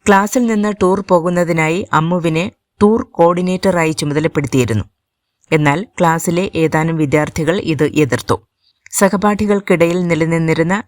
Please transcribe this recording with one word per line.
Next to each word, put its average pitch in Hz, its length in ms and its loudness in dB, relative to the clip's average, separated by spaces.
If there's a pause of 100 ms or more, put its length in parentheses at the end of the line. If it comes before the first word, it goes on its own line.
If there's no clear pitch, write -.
ക്ലാസ്സിൽ 208 380 2
നിന്ന് 208 360 0
ടൂർ 190 200 2
പോകുന്നതിനായി 170 920 0
അമ്മുവിനെ 165 580 0 (300)
ടൂർ 220 200 4
കോർഡിനേറ്ററായി 175 880 0
ചുമതലപ്പെടുത്തിയിരുന്നു. 143 920 -2 (680)
എന്നാൽ 151 340 0 (140)
ക്ലാസ്സിലെ 170 560 0
ഏതാനും 160 400 0
വിദ്യാർത്ഥികൾ 156 640 0
ഇത് 156 240 -2
എതിർത്തു. 143 640 -2 (440)
സഹപാഠികൾക്കിടയിൽ 196 1160 0
നിലനിന്നിരുന്ന 165 800 0